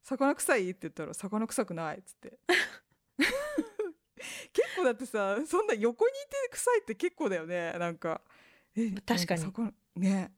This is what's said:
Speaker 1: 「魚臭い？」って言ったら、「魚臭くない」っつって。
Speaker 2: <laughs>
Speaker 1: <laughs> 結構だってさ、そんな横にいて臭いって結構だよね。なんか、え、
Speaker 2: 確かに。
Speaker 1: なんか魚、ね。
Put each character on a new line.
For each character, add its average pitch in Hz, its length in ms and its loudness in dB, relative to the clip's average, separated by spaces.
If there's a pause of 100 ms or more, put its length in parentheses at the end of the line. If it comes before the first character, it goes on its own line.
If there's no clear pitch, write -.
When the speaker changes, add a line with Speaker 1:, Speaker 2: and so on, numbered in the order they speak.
Speaker 1:
「魚 269 320 2
臭 311 240 4
い？」 185 140 2
っ - 20 -6
て 185 100 -12
言 165 80 -8
っ - 20 -20
た 156 120 -8
ら、 156 80 -10
「魚 214 320 -2
臭 220 220 -2
く 175 60 -8
な 165 200 -4
い」 - 60 -10
っ - 20 -20
つ - 120 -20
っ - 20 -20
て。 - 320 -20
Speaker 2:
<laughs> - 720 -2
Speaker 1:
<laughs> 453 1300 -4
結 - 220 2
構 370 80 0
だ 254 80 6
っ 240 40 0
て 262 100 -8
さ、 202 400 0
そ 359 160 2
ん 415 60 2
な 415 60 2
横 233 340 2
に 539 40 4
い 539 40 -12 (140)
て 539 220 -2
臭 - 240 0
い 415 60 4
っ - 40 -18
て 220 100 -6
結 349 200 -2
構 277 140 0
だ 190 60 0
よ 160 100 -4
ね。 170 280 -2
な 175 180 -2
ん 165 60 -8
か、 160 240 -4 (540)
え、 220 160 0 (140)
Speaker 2:
確 185 200 2
か 175 100 0
に。 165 60 -2
Speaker 1:
な 165 60 -4
ん 190 40 -6
か 226 100 -6
魚、 214 120 -2 (220)
ね。 190 420 2